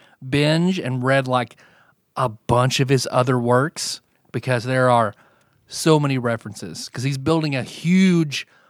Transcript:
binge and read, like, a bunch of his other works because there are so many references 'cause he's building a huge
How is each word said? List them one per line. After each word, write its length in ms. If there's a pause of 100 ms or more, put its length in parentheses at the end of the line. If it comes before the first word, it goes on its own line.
(280)
binge 500
and 260
read, 220
like, 300 (600)
a 100
bunch 540
of 80
his 240
other 260
works 600 (320)
because 320
there 240
are 240 (540)
so 340
many 160
references 720
'cause 140
he's 140
building 380
a 80
huge 840 (240)